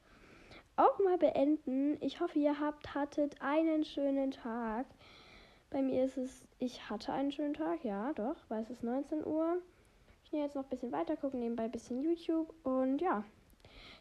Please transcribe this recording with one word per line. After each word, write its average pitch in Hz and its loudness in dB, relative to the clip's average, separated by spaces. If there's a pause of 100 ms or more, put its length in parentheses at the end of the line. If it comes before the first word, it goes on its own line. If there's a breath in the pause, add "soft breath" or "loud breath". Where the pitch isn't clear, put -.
(760 loud breath)
auch 523 8
mal 370 4
beenden. 285 4
Ich - -4
hoffe, - 0
ihr 294 4
habt, 294 -4
hattet 285 0
einen 311 2
schönen 277 0
Tag. 233 -4 (840 loud breath)
Bei 277 0
mir 262 2
ist 262 -2
es, 254 -6 (140)
ich - -6
hatte - -4
einen 277 0
schönen 294 -2
Tag, 320 -2
ja, 214 -2
doch, 247 -2 (140)
weil 220 -2
es - -8
ist 240 -10
neunzehn 285 -2
Uhr. 320 0 (680 soft breath)
Ich - -20
nähe 302 0
jetzt 285 -4
noch 269 -4
ein 269 -16
bisschen 254 -6
weiter, 320 -2
gucke 269 -2
nebenbei 233 -2
ein 226 -4
bisschen 240 -6
YouTube 320 0 (120)
und 262 2
ja. 247 0 (760 loud breath)